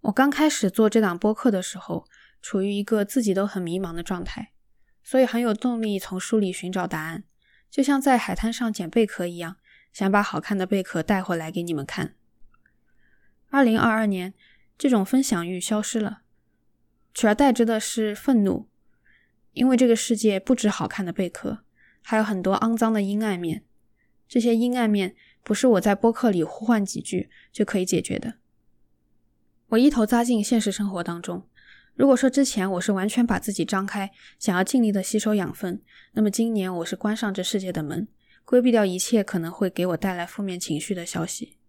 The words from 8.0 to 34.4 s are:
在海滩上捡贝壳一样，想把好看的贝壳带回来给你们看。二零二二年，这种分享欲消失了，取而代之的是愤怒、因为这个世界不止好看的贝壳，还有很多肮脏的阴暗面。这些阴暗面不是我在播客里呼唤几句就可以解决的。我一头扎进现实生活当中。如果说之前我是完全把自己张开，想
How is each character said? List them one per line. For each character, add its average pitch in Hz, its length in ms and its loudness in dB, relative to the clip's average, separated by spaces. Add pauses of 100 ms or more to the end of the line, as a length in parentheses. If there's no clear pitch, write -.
在 262 180 4
海 190 160 -4
滩 226 180 -2
上 226 200 -4
捡 175 180 -6
贝 226 160 4
壳 - 180 -8
一 175 120 -8
样， 170 220 -10 (340)
想 196 180 0
把 202 100 4
好 196 200 -2
看 202 180 -4
的 185 80 -2
贝 196 160 0
壳 175 180 -4
带 185 220 0
回 180 140 -4
来 160 160 -8
给 175 100 -4
你 170 100 -4
们 139 140 -4
看。 - 300 -8 (1300)
二 277 120 4
零 226 160 4
二 - 140 4
二 220 140 0
年， 190 280 -4 (420)
这 269 140 2
种 208 140 4
分 262 180 2
享 170 240 0
欲 180 140 -6
消 214 200 -2
失 214 200 -4
了， 208 220 -8 (920)
取 - 140 2
而 214 60 6
代 277 180 6
之 226 120 4
的 220 140 0
是 214 360 -4
愤 226 280 2
怒、 - 260 0 (840)
因 247 160 2
为 254 80 6
这 247 100 6
个 226 100 6
世 226 200 -2
界 214 220 2
不 247 160 2
止 214 140 0
好 - 180 -2
看 - 180 -6
的 175 80 -6
贝 180 160 -4
壳， - 360 -10 (380)
还 - 140 -2
有 220 60 4
很 208 200 -2
多 190 140 2
肮 226 200 0
脏 226 160 2
的 208 100 0
阴 202 200 -2
暗 202 160 -2
面。 170 260 -6 (640)
这 240 120 2
些 233 140 4
阴 247 240 0
暗 233 100 2
面 202 280 0 (260)
不 - 100 -2
是 233 140 2
我 214 140 6
在 202 140 4
播 233 180 4
客 233 180 2
里 175 140 2
呼 - 200 -10
唤 214 200 2
几 - 160 -8
句 - 300 -6 (200)
就 - 140 0
可 - 140 -2
以 180 60 0
解 180 160 0
决 - 180 -6
的。 233 160 -8 (1400)
我 220 80 2
一 269 120 6
头 226 160 2
扎 233 160 2
进 240 200 2
现 226 180 2
实 202 100 0
生 202 180 -4
活 185 140 -6
当 170 180 -6
中。 180 260 -10 (500)
如 254 100 4
果 269 100 6
说 262 140 2
之 277 140 2
前 196 280 -2
我 180 80 -2
是 208 120 -2
完 190 160 0
全 240 180 2
把 196 120 0
自 202 140 -6
己 180 120 -2
张 196 200 -2
开， 202 260 -6 (280)
想 185 180 0